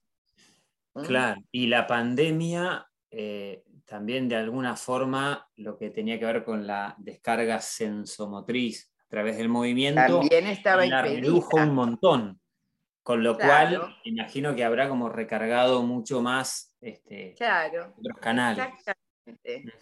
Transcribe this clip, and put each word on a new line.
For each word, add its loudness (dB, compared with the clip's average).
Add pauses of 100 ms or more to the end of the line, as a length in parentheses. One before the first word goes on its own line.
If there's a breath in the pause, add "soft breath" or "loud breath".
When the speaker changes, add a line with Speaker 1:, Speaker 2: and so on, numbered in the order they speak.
(920 soft breath)
Speaker 1:
¿Mm? -10
Speaker 2:
Claro, 0 (120)
y 0
la 4
pandemia, 0 (220)
eh, -10 (240)
también -4
de -2
alguna -2
forma -4
lo -12
que -8
tenía -4
que -4
ver 0
con -6
la -6
descarga -2
sensomotriz -6 (140)
a -20
través -4
del -2
movimiento, 4
Speaker 1:
También 4
estaba 4
Speaker 2:
la 2
Speaker 1:
impedida. 0
Speaker 2:
redujo 4
un 4
montón, 2 (640)
con 2
lo 2
Speaker 1:
Claro. 6
Speaker 2:
cual -12
imagino -4
que 0
habrá 2
como -2
recargado 2
mucho -2
más, -4
este, -16
Speaker 1:
Claro, -2
Speaker 2:
otros -10
canales. 0
Speaker 1:
exactamente. -12